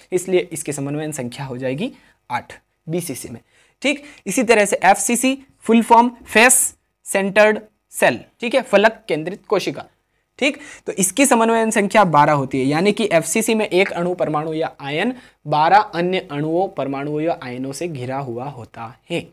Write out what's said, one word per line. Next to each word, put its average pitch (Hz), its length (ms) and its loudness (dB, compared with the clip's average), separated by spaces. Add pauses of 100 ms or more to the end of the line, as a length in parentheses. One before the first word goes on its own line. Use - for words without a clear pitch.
(120)
इसलिए 180 400 -2
इसकी 147 220 -8
समन्वयन 147 380 -8
संख्या 131 340 -10
हो 127 120 -10
जाएगी 135 340 -6 (400)
आठ 120 220 -8 (360)
बीसीसी 151 400 -6
में। 120 100 -16 (420)
ठीक, 285 220 -2 (240)
इसी 233 160 0
तरह 214 220 4
से 196 180 -2
एफ़सीसी, 240 540 2 (220)
फुल 226 220 4
फॉर्म 233 280 6
फेस - 680 2 (300)
सेंटर्ड 202 540 2 (320)
सेल, 139 280 0 (220)
ठीक 240 140 -2
है, 254 60 4
फलक 208 460 2
केंद्रित 165 380 -6
कोशिका। 175 400 -4 (540)
ठीक, 269 180 0 (280)
तो - 60 -8
इसकी - 340 0
समन्वयन 226 460 2
संख्या 202 320 2
बारह 151 300 4
होती 139 260 -2
है, 127 60 0
यानी 160 260 2
कि 202 200 -2
एफ़सीसी 220 440 0
में 214 120 -2
एक 185 240 2
अणु, 180 220 -4
परमाणु 156 400 -4
या 160 180 -4 (100)
आयन 160 320 -4 (340)
बारह 156 300 4
अन्य 185 540 0
अणुओं, 160 360 -2
परमाणुओं 143 540 -6
या 165 220 -2
आयनों 131 280 -10
से 170 160 -8
घिरा 131 300 -8
हुआ 123 280 -8
होता 117 520 -16 (120)
है। 170 120 -4 (120)